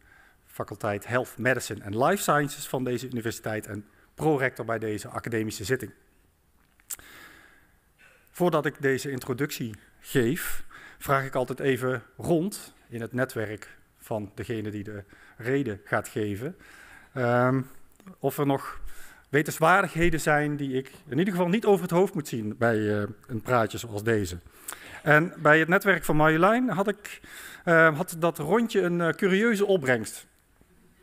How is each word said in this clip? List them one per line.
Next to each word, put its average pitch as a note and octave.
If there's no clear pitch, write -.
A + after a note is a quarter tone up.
faculteit G#2
Health B2
Medicine A#2
and G2+
Life D#3+
Sciences D3
van B2+
deze B2
universiteit A2+
en G#2
prorector C3+
bij A2+
deze G#2+
academische A2
zitting. A2+
Voordat E3
ik C#3+
deze C3+
introductie B2+
geef, -
vraag C3+
ik C3+
altijd B2+
even B2+
rond E3
in A#2
het A2+
netwerk A2+
van G#2+
degene G#2+
die G2+
de G#2
rede A#2
gaat A2
geven, G#2+
ehm, B2+
of C3+
er D3
nog -
wetenswaardigheden D#3+
zijn D3
die C#3
ik C3
in C3
ieder F#3+
geval F3
niet A3
over G3
het F3
hoofd F#3
moet D3+
zien G#2+
bij, G#2+
eh, G2+
een A2
praatje A2+
zoals G#2
deze. G#2
En D3+
bij D3+
het D#3+
netwerk F#3
van D#3
Marjolein F3
had G3
ik, -
eh, D#3+
had E3+
dat E3
rondje G3
een, F3
eh, E3
curieuze G3+
opbrengst. C3